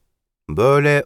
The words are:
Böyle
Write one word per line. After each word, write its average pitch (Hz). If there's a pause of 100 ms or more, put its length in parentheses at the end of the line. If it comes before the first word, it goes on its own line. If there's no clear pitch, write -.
(480)
Böyle 139